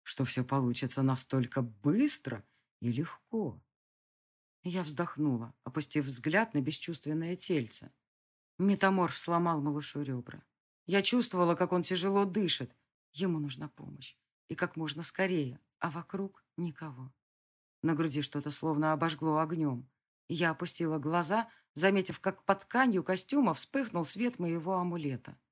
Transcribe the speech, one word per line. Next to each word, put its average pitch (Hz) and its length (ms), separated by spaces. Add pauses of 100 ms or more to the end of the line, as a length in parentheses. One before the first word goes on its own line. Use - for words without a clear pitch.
что - 200
всё 123 220
получится 131 560
настолько 135 600
быстро 139 840 (340)
и 120 120
легко». 160 680 (1040)
Я 180 200
вздохнула, 143 680 (100)
опустив 147 420
взгляд 156 480
на 147 80
бесчувственное 160 760
тельце. 151 560 (640)
Метаморф 190 600
сломал 170 440
малышу 147 400
ребра. 127 400 (440)
Я 196 160
чувствовала, 180 540
как 180 160
он 180 120
тяжело 196 420
дышит. 180 480 (380)
Ему 165 280
нужна 147 280
помощь. 139 480 (320)
И 160 80
как - 220
можно 156 260
скорее, 165 560 (200)
а 165 100
вокруг 196 560 (120)
никого. 143 540 (720)
На 160 120
груди 151 260
что-то 143 300
словно 156 420
обожгло 156 460
огнём. 156 500 (400)
Я 165 220
опустила 160 480
глаза, 170 500 (240)
заметив, 190 460
как - 260
под 190 160
тканью 233 420
костюма 190 500
вспыхнул 202 520
свет 240 340
моего 170 380
амулета. 170 600 (140)